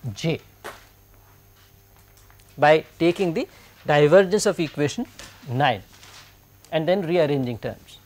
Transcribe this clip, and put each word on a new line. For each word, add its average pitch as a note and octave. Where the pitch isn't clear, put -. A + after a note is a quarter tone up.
J D#3
by D3+
taking E3+
the B3+
divergence F3
of F#3
equation D3
nine B2+
and D#3+
then F#3+
rearranging C#3+
terms -